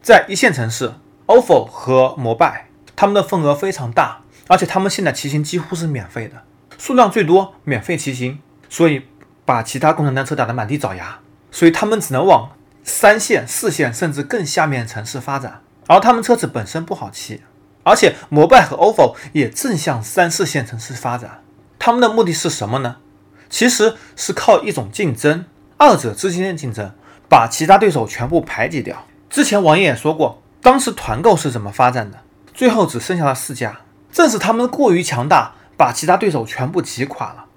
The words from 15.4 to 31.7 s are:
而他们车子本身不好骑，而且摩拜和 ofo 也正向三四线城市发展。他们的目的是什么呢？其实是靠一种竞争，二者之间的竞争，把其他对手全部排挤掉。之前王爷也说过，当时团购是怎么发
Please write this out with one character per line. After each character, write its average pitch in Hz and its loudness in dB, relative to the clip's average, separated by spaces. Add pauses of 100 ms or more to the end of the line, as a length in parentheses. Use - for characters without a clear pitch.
而 185 8
他 226 4
们 233 0
车 240 2
子 170 -4
本 110 -8
身 165 -8
不 180 -8
好 107 -14
骑， - -16 (420)
而 190 6
且 - 4 (140)
摩 151 6
拜 247 8
和 139 -4
ofo 170 4 (200)
也 131 0
正 240 -4
向 135 -4
三 170 0
四 180 -2
线 131 -4
城 113 -14
市 131 -14
发 123 -8
展。 - -16 (340)
他 233 0
们 247 0
的 240 4
目 226 0
的 175 0
是 160 -4
什 107 -6
么 131 -2
呢？ 123 -6 (540)
其 - 0
实 220 2 (200)
是 - -8
靠 - 4
一 208 -6
种 110 -8
竞 147 -4
争， 156 -2 (320)
二 277 6
者 110 -6
之 190 -4
间 185 -4
的 185 -6
竞 135 -8
争， 104 -12 (340)
把 123 4
其 156 -4
他 190 8
对 202 4
手 120 -2
全 - -8
部 160 0
排 - -6
挤 151 -6
掉。 - -12 (240)
之 - 0
前 202 2
王 160 6
爷 196 2
也 147 2
说 151 -2
过， 151 -2 (200)
当 269 6
时 - -4
团 117 -8
购 170 4
是 147 -4
怎 117 -6
么 101 -10
发 127 0